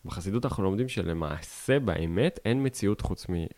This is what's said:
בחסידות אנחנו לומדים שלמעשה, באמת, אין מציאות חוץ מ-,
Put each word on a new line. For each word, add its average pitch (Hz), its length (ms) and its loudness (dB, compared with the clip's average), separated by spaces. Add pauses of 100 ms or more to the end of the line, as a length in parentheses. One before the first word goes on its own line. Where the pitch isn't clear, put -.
בחסידות 98 400 -2
אנחנו 127 180 -2
לומדים 101 260 2
שלמעשה, 82 880 0
באמת, 92 640 2
אין 131 220 2
מציאות 104 340 0
חוץ - 300 -4
מ-, 85 160 0 (120)